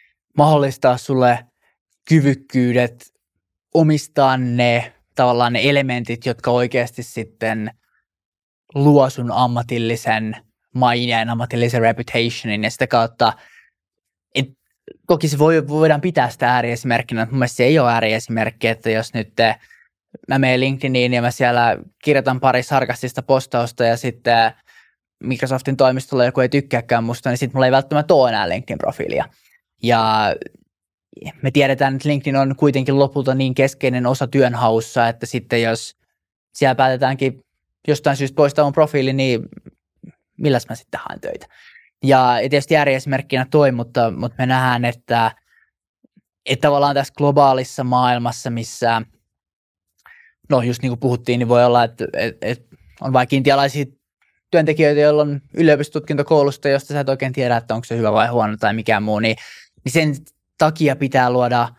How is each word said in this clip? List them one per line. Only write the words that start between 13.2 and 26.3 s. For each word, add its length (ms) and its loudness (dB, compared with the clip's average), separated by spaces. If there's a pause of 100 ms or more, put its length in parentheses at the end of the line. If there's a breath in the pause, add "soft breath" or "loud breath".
et 120 -2 (600)
toki 220 0
se 100 -4
voi, 300 2
voidaan 320 2
pitää 300 -2
sitä 240 0
ääriesimerkkinä, 640 -2
mutta 120 -4
mun 60 -2
mielestä 180 -2
se 80 2
ei 140 4
ole 140 2
ääriesimerkki, 760 -2
että 220 -4
jos 240 -4
nyt 220 -8
te, 200 2 (720 soft breath)
mä 100 0
menen 220 2
LinkedIniin 520 -2
ja 100 0
mä 80 -2
siellä 480 0 (260)
kirjoitan 360 0
pari 220 2
sarkastista 600 -4
postausta 600 -2
ja 120 2
sitten 560 0 (720 soft breath)
Microsoftin 520 -4
toimistolla 480 2
joku 160 0